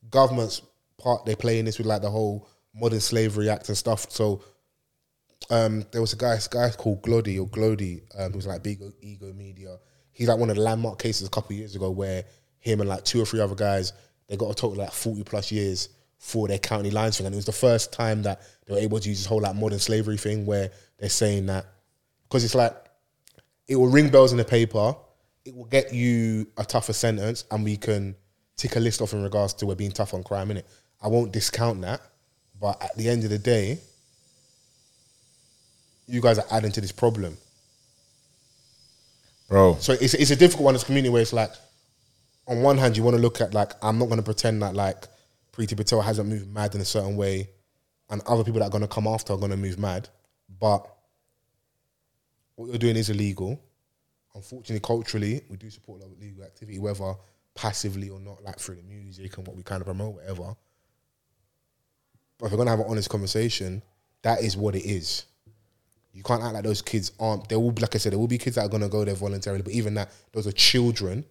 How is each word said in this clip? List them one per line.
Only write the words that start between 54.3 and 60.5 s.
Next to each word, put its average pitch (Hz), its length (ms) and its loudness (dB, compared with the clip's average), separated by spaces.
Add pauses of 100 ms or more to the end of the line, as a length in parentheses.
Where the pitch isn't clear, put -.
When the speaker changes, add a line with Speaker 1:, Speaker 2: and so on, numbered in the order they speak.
Speaker 1:
Unfortunately, 110 440 -10
culturally, 110 720 -2
we 98 80 -16
do 110 120 -20
support 98 320 -20
a 98 40 -20
lot 95 80 -20
of 87 80 -20
illegal 98 220 -18
activity, 104 360 -16
whether 98 340 -4 (400)
passively 98 560 -4
or 95 100 -16
not, 98 240 -18
like, 98 160 -14
through 95 160 -12
the 87 80 -20
music 95 540 -16
and 92 80 -12
what 92 100 -16
we 90 80 -16
kind 95 180 -6
of 90 40 -8
promote, 98 300 -8
whatever. 90 400 -12 (1800)